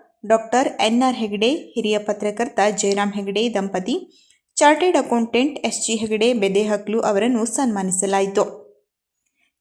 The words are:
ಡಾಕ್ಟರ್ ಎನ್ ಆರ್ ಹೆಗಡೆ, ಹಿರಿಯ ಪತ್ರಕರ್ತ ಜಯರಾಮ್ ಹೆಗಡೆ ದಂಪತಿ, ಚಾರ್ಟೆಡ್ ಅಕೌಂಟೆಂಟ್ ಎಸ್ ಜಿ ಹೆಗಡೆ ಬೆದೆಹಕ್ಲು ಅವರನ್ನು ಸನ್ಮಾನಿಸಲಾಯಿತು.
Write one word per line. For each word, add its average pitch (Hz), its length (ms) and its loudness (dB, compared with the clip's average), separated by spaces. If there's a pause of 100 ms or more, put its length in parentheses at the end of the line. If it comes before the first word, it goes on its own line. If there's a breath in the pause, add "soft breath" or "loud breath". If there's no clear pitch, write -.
(260)
ಡಾಕ್ಟರ್ 226 420 2 (120)
ಎನ್ 226 220 2
ಆರ್ 254 140 2
ಹೆಗಡೆ, 214 340 0
ಹಿರಿಯ 214 480 -2
ಪತ್ರಕರ್ತ 208 600 -4 (160)
ಜಯರಾಮ್ 202 360 0
ಹೆಗಡೆ 202 420 -2
ದಂಪತಿ, 196 680 -4 (360 soft breath)
ಚಾರ್ಟೆಡ್ 311 400 4
ಅಕೌಂಟೆಂಟ್ 247 720 0
ಎಸ್ - 200 -4
ಜಿ 226 100 -2
ಹೆಗಡೆ 220 360 0
ಬೆದೆಹಕ್ಲು 208 680 0
ಅವರನ್ನು 220 440 2
ಸನ್ಮಾನಿಸಲಾಯಿತು. 196 1200 -2 (960)